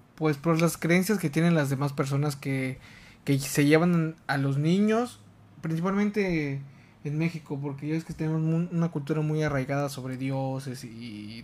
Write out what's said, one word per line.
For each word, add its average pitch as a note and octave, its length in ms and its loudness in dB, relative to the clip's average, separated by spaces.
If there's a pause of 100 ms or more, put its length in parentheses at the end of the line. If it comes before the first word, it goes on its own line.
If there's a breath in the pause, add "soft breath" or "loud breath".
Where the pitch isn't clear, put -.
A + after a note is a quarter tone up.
(160)
pues D#3 220 0
por E3 240 2
las E3+ 160 2
creencias F3+ 400 2
que D#3 140 -2
tienen E3 240 4
las C#3 160 2
demás C#3 200 0
personas C#3 440 0
que, C3 420 -4 (480 loud breath)
que C#3 140 2
se C#3+ 260 2
llevan D#3+ 500 4 (120)
a C#3 100 0
los C#3 220 0
niños, G#3+ 600 2 (420)
principalmente F3 1000 0 (420 loud breath)
en D3 140 -4
México, D#3+ 420 -4
porque C#3+ 280 -8
ya D#3 80 -2
es D#3+ 100 -4
que E3 80 -12
tenemos D#3+ 260 -2
mu-, E3 320 0
una E3+ 200 0
cultura D#3 300 -2
muy D3+ 200 0
arraigada C#3 480 -2
sobre C3 280 -8
dioses C3+ 680 -6
y, A2+ 560 -12
y A#2+ 40 -16